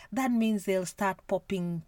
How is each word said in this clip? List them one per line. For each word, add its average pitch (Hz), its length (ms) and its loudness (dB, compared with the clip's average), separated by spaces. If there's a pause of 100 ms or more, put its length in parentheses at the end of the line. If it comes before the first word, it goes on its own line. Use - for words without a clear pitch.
(120)
That 247 200 0
means 220 340 2
they'll 185 220 2
start 190 400 -2
popping 175 600 -2